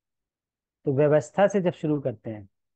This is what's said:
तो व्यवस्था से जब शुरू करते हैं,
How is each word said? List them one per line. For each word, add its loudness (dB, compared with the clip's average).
तो 0
व्यवस्था 2
से 0
जब 0
शुरू -4
करते -8
हैं, -14